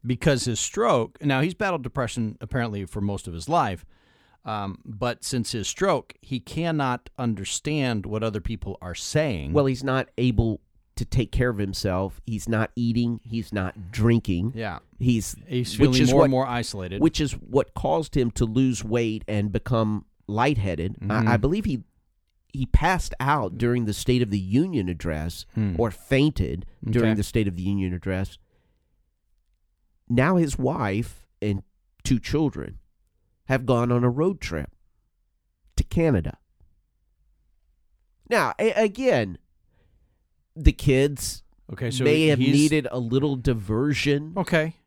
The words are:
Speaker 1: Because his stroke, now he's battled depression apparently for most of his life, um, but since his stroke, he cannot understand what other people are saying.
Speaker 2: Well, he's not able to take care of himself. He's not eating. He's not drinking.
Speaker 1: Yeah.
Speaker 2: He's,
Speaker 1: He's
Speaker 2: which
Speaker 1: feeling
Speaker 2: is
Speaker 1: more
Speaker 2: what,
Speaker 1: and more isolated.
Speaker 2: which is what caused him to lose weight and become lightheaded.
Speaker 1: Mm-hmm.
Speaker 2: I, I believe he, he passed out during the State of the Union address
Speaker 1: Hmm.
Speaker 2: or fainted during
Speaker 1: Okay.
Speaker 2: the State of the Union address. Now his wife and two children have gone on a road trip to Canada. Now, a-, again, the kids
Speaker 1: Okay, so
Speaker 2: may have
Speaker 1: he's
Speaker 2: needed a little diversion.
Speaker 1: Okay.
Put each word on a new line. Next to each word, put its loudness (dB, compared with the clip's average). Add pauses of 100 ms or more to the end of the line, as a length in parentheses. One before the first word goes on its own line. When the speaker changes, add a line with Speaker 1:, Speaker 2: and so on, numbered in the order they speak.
Speaker 1:
Because 2
his -2
stroke, 0
now 2
he's 0
battled -2
depression -4
apparently -4
for -8
most -4
of -10
his -10
life, 0 (600)
um, -8
but -6
since -4
his -4
stroke, -2
he -6
cannot -2 (100)
understand -2
what -2
other -4
people -8
are -8
saying. -2
Speaker 2:
Well, 4
he's -2
not -2
able 2 (340)
to -4
take 0
care 2
of -2
himself. -2
He's -6
not 0
eating. 0
He's -8
not -6
drinking. 2
Speaker 1:
Yeah. -8 (180)
Speaker 2:
He's, 0 (100)
Speaker 1:
He's -4
Speaker 2:
which 6
Speaker 1:
feeling 4
Speaker 2:
is 6
Speaker 1:
more 6
Speaker 2:
what, 8
Speaker 1:
and 2
more 0
isolated. -6
Speaker 2:
which 2
is -2
what -2
caused -2
him 2
to 0
lose 0
weight -2
and -2
become 0 (200)
lightheaded. 0
Speaker 1:
Mm-hmm. -4 (160)
Speaker 2:
I, 4
I 4
believe 0
he, -2 (680)
he -4
passed 4
out 0
during 2
the -2
State 2
of 0
the 0
Union 0
address -4
Speaker 1:
Hmm. 0
Speaker 2:
or 0
fainted 0 (240)
during 4
Speaker 1:
Okay. 2
Speaker 2:
the 0
State 0
of -6
the -6
Union 0
address. -4 (1700)
Now 2
his 0
wife -4 (140)
and -2 (440)
two 2
children -4 (680)
have -2
gone 2
on 2
a 4
road 0
trip -8 (1040)
to 0
Canada. 2 (1900)
Now, 2
a-, 2
again, 2 (1160)
the 6
kids 2 (300)
Speaker 1:
Okay, -6
so -2
Speaker 2:
may 6
have 4
Speaker 1:
he's 4
Speaker 2:
needed 4
a -4
little 2
diversion. 0
Speaker 1:
Okay. 0 (120)